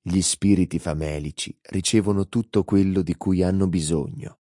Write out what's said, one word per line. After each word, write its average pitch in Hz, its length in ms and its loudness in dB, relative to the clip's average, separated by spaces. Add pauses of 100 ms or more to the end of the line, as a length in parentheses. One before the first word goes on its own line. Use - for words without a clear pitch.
Gli 90 180 0
spiriti 92 580 2
famelici 76 840 -6
ricevono 98 640 0
tutto 107 380 -2
quello 95 360 2
di 85 140 -2
cui 92 260 0
hanno 95 280 2
bisogno 80 720 -4